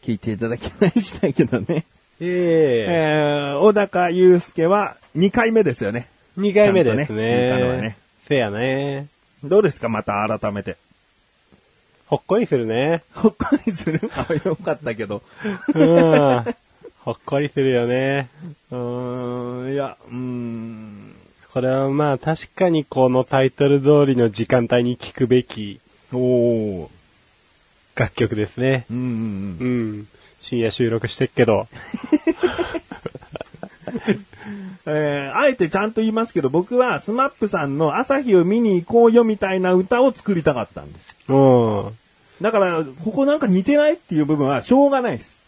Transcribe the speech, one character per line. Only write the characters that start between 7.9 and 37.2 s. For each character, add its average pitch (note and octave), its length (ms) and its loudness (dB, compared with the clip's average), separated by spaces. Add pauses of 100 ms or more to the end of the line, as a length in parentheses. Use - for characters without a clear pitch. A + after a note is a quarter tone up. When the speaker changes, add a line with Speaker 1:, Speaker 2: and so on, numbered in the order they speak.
Speaker 2:
せ D3 100 0
や A2+ 140 0
ね。 C3+ 560 -4 (380)
Speaker 1:
ど E3+ 140 2
う G#3+ 40 4
で F3+ 80 2
す - 100 -12
か、 A#2 80 -6
ま G#2+ 140 -4
た G#2 240 -4
改 G#2+ 260 -4
め G2+ 100 -8
て。 F#2+ 140 -10 (1300)
Speaker 2:
ほ D3+ 100 -2
っ - 100 -4
こ G3 120 0
り A#3 80 0
す - 100 0
る A#2 100 0
ね。 C#3 360 -2 (120)
Speaker 1:
ほ - 140 2
っ - 80 0
こ - 200 -2 (100)
り A3 60 -4
す E3 180 -6
る？ D#3+ 240 -4
あ、 C3 120 -6 (180)
よ E3+ 120 -2
か E3+ 160 -6
っ C3+ 100 -6
た B2 120 -6
け G#2+ 120 -8
ど。 G2+ 160 -8 (520)
Speaker 2:
う D#3+ 100 4
ん。 D3+ 600 4 (560)
ほ A#2 120 -6
っ - 120 -6
こ C#3 160 -2
り D3 80 -2
す C#3+ 120 -4
る C3+ 120 2
よ A#2+ 140 2
ね。 C3 420 -2 (420)
Speaker 1:
う - 40 -12
ー B2 960 -8
ん、 - 20 -6
い C#3 40 -4
や、 C3+ 200 -6 (120)
う G#2+ 40 -16
ー - 20 -16
ん。 A2+ 1000 -10 (380)
Speaker 2:
こ C3 80 -4
れ B2+ 80 0
は C3+ 220 0
ま C#3+ 220 0
あ B2+ 60 -2
確 - 300 -6
か F#3 200 0
に D#3+ 160 0
こ C3 240 2
の B2+ 160 2
タ C3+ 200 0
イ C3 60 2
ト C#3+ 160 0
ル C#3+ 140 4
通 C#3+ 260 6
り C3+ 100 2
の A#2 140 4
時 A2 160 -4
間 B2 240 2
帯 B2 140 2
に B2 120 -2
聴 - 160 -16
く C3 140 0
べ B2 160 4
き G#2 380 -12 (320)
Speaker 1:
お A#2+ 720 0
ー。 C2+ 40 -18 (1080)
Speaker 2:
楽 A2+ 200 -2
曲 A2+ 220 -2
で G#2 100 -2
す - 120 -14
ね。 B2+ 320 0
Speaker 1:
う A2+ 40 -8
ん - 20 -4
う B2+ 40 -4
ん B2+ 40 -4
う G#2 600 -6
ん。 - 20 -2
Speaker 2:
う B2 40 -2 (300)
ん。 G#2+ 80 -18 (320)
深 - 180 -6
夜 A2+ 120 0
収 A#2 200 0
録 A2+ 180 -4
し - 80 -10
て C3 100 -2
っ - 20 -4
け - 160 2
ど。 G#2+ 280 2
Speaker 1:
<laughs> - 40 -20 (3000)
え D3 480 -4
ー、 - 40 -4
あ C4+ 100 2
え C4 80 2
て F3+ 140 -2
ち D#3+ 80 -4
ゃ G3+ 100 -2
ん A3+ 60 -6
と A3+ 80 -2
言 A3 100 0
い - 20 -4
ま A3+ 140 -2
す - 60 -16
け F3 100 -2
ど、 C3+ 60 0
僕 F3+ 280 0
は B3 240 2
ス - 120 -8
マ C4 140 0